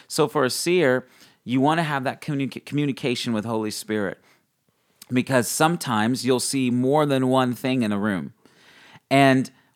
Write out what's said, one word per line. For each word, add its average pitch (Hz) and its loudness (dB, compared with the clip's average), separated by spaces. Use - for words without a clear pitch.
So 151 2
for 147 0
a 123 2
seer, 139 0
you 127 -2
wanna 160 2
have 143 -4
that 127 -6
communica-, 139 -6
communication 135 -4
with 104 -2
Holy 110 -4
Spirit, 104 -4
because 123 2
sometimes 127 0
you'll 127 2
see 131 -2
more 131 2
than 131 2
one 127 2
thing 127 -2
in 107 0
a 101 -2
room. 98 -2
And 135 4